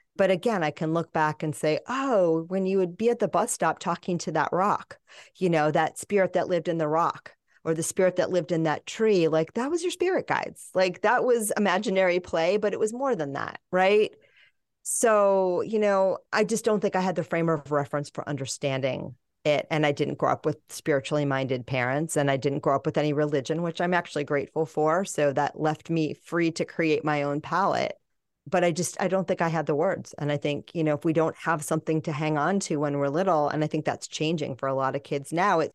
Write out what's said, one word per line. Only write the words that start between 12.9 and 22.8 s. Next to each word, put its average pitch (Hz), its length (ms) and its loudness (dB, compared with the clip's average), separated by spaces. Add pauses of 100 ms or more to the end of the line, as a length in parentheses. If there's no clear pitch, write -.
more 254 240 -2
than 143 160 -4
that, - 280 -6 (120)
right? 196 400 4 (680)
So, 196 800 4
you 214 160 -2
know, 196 400 2 (140)
I 220 120 2
just 214 200 -2
don't 214 160 2
think 202 160 0
I 185 40 2
had 185 160 0
the 170 80 -2
frame 170 240 0
of 147 240 -2
reference 147 380 -2
for - 180 -8
understanding 135 840 -4 (300)
it. 147 260 2
And 156 140 2
I 147 80 4
didn't 143 260 -2
grow 131 140 2
up - 140 -4
with 151 120 -2 (100)
spiritually 147 560 -2
minded 135 420 -2
parents, 135 500 -2
and 143 140 2
I 135 60 2
didn't 139 240 -2
grow 143 160 2
up 139 100 -4